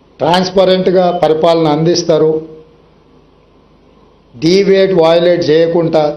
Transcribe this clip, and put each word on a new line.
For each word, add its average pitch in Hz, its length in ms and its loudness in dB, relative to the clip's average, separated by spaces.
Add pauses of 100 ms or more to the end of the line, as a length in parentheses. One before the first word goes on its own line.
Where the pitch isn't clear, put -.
(180)
ట్రాన్స్పరెంట్గా 185 1040 0
పరిపాలన 160 460 0
అందిస్తారు, 156 760 0 (2000)
డీవియేట్, 190 540 0
వయలేట్ 170 580 2
చేయకుండా 160 680 0